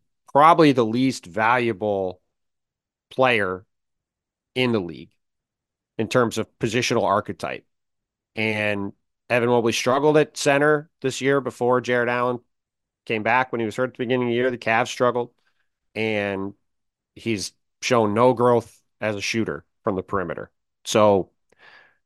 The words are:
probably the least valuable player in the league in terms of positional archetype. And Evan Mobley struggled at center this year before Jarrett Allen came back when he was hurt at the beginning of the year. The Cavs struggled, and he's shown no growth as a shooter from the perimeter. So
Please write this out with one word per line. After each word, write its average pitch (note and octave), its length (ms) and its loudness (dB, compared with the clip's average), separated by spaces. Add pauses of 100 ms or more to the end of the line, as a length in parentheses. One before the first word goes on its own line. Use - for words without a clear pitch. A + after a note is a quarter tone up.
(320)
probably D#3 400 6
the A#2+ 140 2
least B2 400 -2
valuable G#2 960 -2 (880)
player G#2 560 0 (920)
in B2+ 180 2
the G#2+ 60 2
league E2 320 -12 (840)
in A2+ 120 -4
terms A#2+ 280 0
of G#2+ 100 -6 (120)
positional A#2 440 -2
archetype. F#2 600 -4 (720)
And G#2+ 580 -4 (360)
Evan A#2 180 0
Mobley A#2 240 2
struggled C#3+ 460 2
at D3 180 0
center D3 540 0 (120)
this C3 200 -4
year C#3 180 2
before B2 420 -2
Jarrett A#2+ 280 -2
Allen B2 300 -2 (640)
came A2 160 -4
back B2 300 0
when A#2 100 -4
he A2+ 40 -2
was G#2 100 -6
hurt B2+ 160 -4
at - 20 -20
the C3+ 100 -6
beginning B2 240 0
of A#2+ 40 -2
the A#2 40 0
year. B2+ 140 0
The B2 80 -8
Cavs A2+ 300 0
struggled, A#2+ 420 -2 (640)
and G2+ 600 -4 (600)
he's G#2+ 380 -6 (280)
shown A2 320 2
no B2 200 4
growth A#2+ 460 0 (220)
as G#2+ 140 -4
a G2+ 60 -10
shooter F2 440 -6 (180)
from G2+ 120 -2
the F#2 80 -6
perimeter. D#2+ 460 -8 (360)
So G#2 440 4 (760)